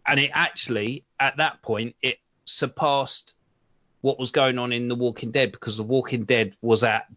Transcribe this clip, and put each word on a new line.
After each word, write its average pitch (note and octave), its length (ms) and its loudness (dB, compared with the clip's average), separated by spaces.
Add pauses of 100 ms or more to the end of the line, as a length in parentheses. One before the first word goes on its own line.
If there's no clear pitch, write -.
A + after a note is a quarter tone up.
And C#3+ 120 2
it C#3 140 2
actually, B2+ 720 -2 (140)
at C3+ 180 0
that D3+ 240 -2
point, A2+ 400 -4
it C3 180 -2 (280)
surpassed C#3 880 -2 (640)
what C3+ 180 0
was B2+ 120 -4
going C3 280 2
on B2 140 -2
in A#2+ 160 -2
The B2 60 -2
Walking A#2+ 360 -2
Dead, C3 220 2
because G#2+ 240 -8
The A2 60 -6
Walking A#2+ 420 0
Dead A2 380 2
was A2+ 200 4
at A2+ 220 2 (120)